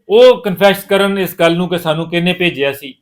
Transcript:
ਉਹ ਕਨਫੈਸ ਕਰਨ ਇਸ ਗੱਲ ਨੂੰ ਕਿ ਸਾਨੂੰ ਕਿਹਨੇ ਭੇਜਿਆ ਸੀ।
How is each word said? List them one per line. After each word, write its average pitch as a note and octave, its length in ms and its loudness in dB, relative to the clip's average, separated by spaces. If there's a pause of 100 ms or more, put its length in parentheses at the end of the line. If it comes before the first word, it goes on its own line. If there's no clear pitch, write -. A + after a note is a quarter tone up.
ਉਹ A#3+ 340 4
ਕਨਫੈਸ G3 420 0
ਕਰਨ G3 340 0
ਇਸ F3+ 200 -6
ਗੱਲ E3+ 180 2
ਨੂੰ F3+ 120 -2
ਕਿ F3 100 -2
ਸਾਨੂੰ E3 320 -4
ਕਿਹਨੇ F3 220 0
ਭੇਜਿਆ C#3+ 400 -2
ਸੀ। C3+ 300 -14